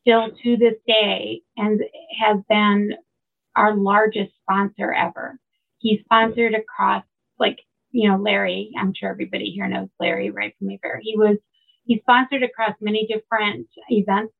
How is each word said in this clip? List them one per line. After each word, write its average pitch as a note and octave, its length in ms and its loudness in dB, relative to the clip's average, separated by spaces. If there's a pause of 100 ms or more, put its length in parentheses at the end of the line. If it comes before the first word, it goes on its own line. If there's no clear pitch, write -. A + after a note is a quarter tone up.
still A3+ 280 4 (140)
to A#3+ 140 2
this A3+ 180 4 (120)
day, G#3 560 0 (140)
and G#3+ 240 0 (400)
has G#3+ 180 2 (100)
been G#3 420 2 (640)
our G#3+ 200 4
largest G#3 560 0 (100)
sponsor G3+ 500 -2
ever. - 460 -4 (400)
He G#3+ 260 0
sponsored A3+ 500 2
across, G3+ 500 -2 (340)
like, G#3 200 0 (340)
you G#3+ 180 4
know, G3 60 4
Larry, G3 600 -2
I'm G3 160 -2
sure G3 160 -8
everybody G3 440 -8
here G3 140 -6
knows F#3+ 200 -6 (120)
Larry, F#3+ 300 -4
right, G#3 280 -8
from G3+ 100 -8
Mayfair. A3 340 -10
He A3 140 -6
was, G#3 200 4 (480)
he A#3 160 0
sponsored B3+ 420 2
across A3+ 380 -4
many G#3+ 260 -2
different G#3+ 600 -4 (200)
events. G#3 520 0